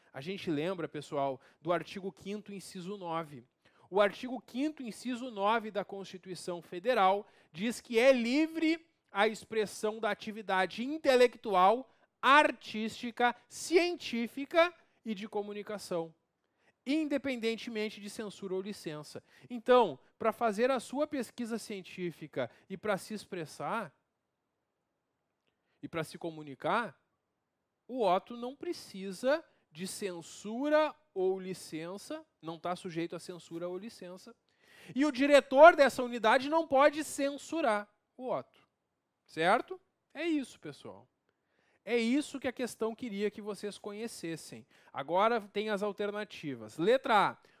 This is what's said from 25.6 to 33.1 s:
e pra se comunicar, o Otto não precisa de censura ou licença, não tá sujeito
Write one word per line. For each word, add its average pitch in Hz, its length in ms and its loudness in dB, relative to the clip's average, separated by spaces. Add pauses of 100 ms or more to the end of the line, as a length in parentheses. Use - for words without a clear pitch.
e 147 40 -14
pra 160 160 -6
se 165 140 -12
comunicar, 160 800 -6 (880)
o 247 160 -4
Otto 190 320 0
não 247 200 -10
precisa 254 880 -4 (260)
de 160 140 -10
censura 226 1120 -2 (180)
ou 190 260 0
licença, 185 840 -12 (160)
não 165 160 -12
tá 175 180 -6
sujeito 170 400 -8